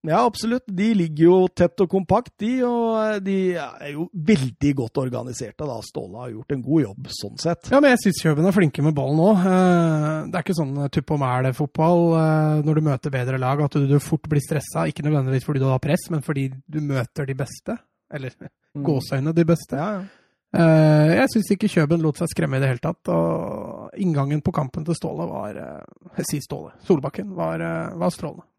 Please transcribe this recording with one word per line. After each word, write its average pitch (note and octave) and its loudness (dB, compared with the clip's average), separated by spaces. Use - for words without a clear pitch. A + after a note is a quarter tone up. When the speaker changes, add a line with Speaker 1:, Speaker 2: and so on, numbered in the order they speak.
Speaker 1:
Ja, E3 0
absolutt. A#3+ -2
De G3+ 0
ligger D#3+ 2
jo F3+ 8
tett - 0
og F#3 2
kompakt, G3 0
de, G#3+ -4
og, A#3+ 0
eh, G#3+ -2
de G3 0
er C#3+ -10
jo D#3 -4
veldig D3 0
godt B2+ -4
organiserte, A#2+ -8
da. A#2+ -8
Ståle G#2 -12
har B2 -12
gjort A2+ -10
en C3 -4
god C#3+ 2
jobb, A2+ -8
sånn - -12
sett. E3+ -4
Speaker 2:
Ja, C4+ 6
men C#4 6
jeg - -2
synes F#3+ 0
København D#3+ 2
er F3+ 2
flinke D3 2
med D#3 2
ballen C#3 0
også. F#3+ 4
Eh, E3 4
det F3+ -4
er E3+ -4
ikke E3+ -2
sånn, C#3 -2
eh, C#3 -2
tupp D#3 -2
og C#3+ 0
mæl-fotball, C#3 2
eh, D#3 2
når D#3 4
du D#3 2
møter C#3 -2
bedre C3 -2
lag, C#3 0
at D3 0
du, C#3 2
du C#3+ 6
fort - -2
blir D3 2
stressa. D#3+ -4
Ikke D3 -4
nødvendigvis C3+ 0
fordi C#3 0
du C3+ 2
har B2+ 2
press, D3+ 0
men D3+ -2
fordi C3+ -4
du D3+ -4
møter C#3 -4
de C3+ -6
beste. C3+ -8
Eller C3 -10
Speaker 1:
Mm. C#3+ -6
Speaker 2:
gåseøyne C#3 -2
de E3 4
beste. D#3+ 0
Speaker 1:
Ja, F3 -4
ja. G3 -8
Speaker 2:
Eh, D#3 6
jeg C4 2
synes G#3+ 0
ikke G3+ 0
Køben E3 2
lot D#3 0
seg E3+ -4
skremme D3 -2
i C3+ 0
det C#3 2
hele B2 -2
tatt, - -6
og E3 -4
inngangen D3+ 0
på F3+ -2
kampen D3+ -4
til E3 -2
Ståle - -6
var, - -8
eh, - -16
jeg - -4
sier D3 -4
Ståle, - -12
Solbakken F#3 0
var, E3 -4
eh, E3 -6
var F3 -2
strålende. - -14